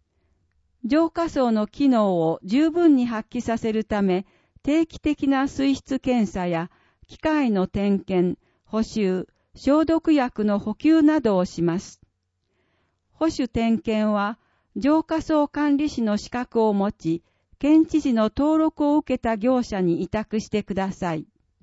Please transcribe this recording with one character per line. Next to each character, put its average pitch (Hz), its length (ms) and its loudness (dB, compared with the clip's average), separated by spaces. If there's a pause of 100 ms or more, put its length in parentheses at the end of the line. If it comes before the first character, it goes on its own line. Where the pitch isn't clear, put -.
(840)
浄 311 260 2
化 339 200 -4
槽 254 220 0
の 214 140 0
機 277 240 -2
能 208 280 2
を 160 260 0
十 269 260 2
分 330 260 4
に 247 120 2
発 226 320 -8
揮 - 20 -6
さ 226 160 -4
せ 220 160 -4
る 220 100 -2
た 208 180 -2
め、 190 260 0 (340)
定 320 240 0
期 - 140 -18
的 294 280 -2
な 277 200 2
水 269 280 -2
質 262 240 -6
検 240 320 0
査 180 160 -6
や 170 220 -4 (380)
機 - 100 -20
械 302 340 0
の 185 160 0
点 202 320 0
検、 180 400 -2 (240)
補 220 200 -4
修、 185 440 -4 (280)
消 302 300 2
毒 320 280 0
薬 247 320 0
の 202 140 0
補 214 160 -6
給 320 260 4
な 302 200 4
ど 214 160 2
を 180 80 2
し - 160 -6
ま 170 180 0
す。 - 200 -18 (1120)
保 - 140 -4
守 302 220 -2
点 226 320 0
検 214 340 -2
は、 208 260 -4 (360)
浄 285 280 2
化 320 180 -4
槽 302 260 0
管 294 300 0
理 294 120 -2
士 247 120 -6
の 208 160 0
資 - 120 -10
格 247 320 -4
を 220 120 2
持 202 180 0
ち、 165 320 -6 (360)
県 311 260 4
知 311 160 -2
事 269 120 0
の 220 100 2
登 294 380 0
録 311 240 0
を 294 120 2
受 277 160 -2
け 254 40 -2
た 226 200 -2
業 247 260 0
者 196 180 -4
に 175 220 0
委 170 60 -10
託 214 320 -6
し - 80 -12
て 208 140 -4
く - 100 -10
だ 190 180 -4
さ 170 240 -6
い。 156 100 -8 (380)